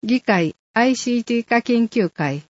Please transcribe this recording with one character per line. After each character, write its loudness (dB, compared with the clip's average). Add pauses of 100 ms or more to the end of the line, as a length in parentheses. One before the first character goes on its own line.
議 0
会 0 (180)
ア 2
イ 2
シ -2
ー -6
テ -2
ィ -6
ー -10
化 0
研 0
究 0
会 -4 (120)